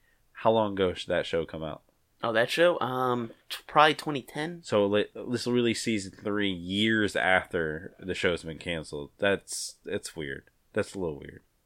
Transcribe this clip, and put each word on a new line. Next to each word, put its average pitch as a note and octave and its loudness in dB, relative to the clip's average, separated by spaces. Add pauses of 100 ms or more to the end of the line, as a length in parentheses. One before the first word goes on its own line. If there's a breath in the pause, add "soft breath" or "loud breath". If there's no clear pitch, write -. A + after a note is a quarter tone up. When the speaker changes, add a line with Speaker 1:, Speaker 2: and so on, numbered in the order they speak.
(320)
Speaker 1:
How - 2
long G#2+ 2
ago F#2+ 2
should - -8
that E2+ 0
show E2 -2
come D#2 -10
out? D2+ -8 (400)
Speaker 2:
Oh, A#2 0
that A2+ 2
show? E3+ 4
Um, B2 -2 (200)
t-, - -10
probably D3+ 6
twenty C#3+ -6
ten. E3+ -8
Speaker 1:
So, G#2 4
let, G#2 4
let's A#2 -6
release A#2+ 2
season G2+ -2 (100)
three G#2 0
years G2+ 0
after E2+ 0
the F#2 -6
show's F2 0
been D#2+ -8
canceled. D#2 -8
That's, - -2 (100)
it's - -6
weird. C#2+ -8 (280)
That's G#2 -4
a G2+ -8
little D#2+ -4
weird. - -18 (240)